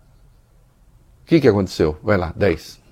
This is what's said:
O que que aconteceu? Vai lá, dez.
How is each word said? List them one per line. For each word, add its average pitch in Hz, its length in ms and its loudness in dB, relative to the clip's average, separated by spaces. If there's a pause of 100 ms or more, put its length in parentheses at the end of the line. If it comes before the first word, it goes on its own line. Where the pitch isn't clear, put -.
(1200)
O - 20 -20
que 160 160 2
que 135 80 4
aconteceu? 95 540 0
Vai 104 160 0
lá, 82 180 -6
dez. - 420 -4 (140)